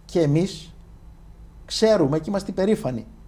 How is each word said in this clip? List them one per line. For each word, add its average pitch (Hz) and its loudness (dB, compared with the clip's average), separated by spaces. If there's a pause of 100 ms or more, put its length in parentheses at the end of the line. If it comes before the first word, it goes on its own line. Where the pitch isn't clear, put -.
Και - -2
εμείς 160 0 (880)
ξέρουμε 175 2
και 156 -8
είμαστε 196 -4
υπερήφανοι 180 -2 (220)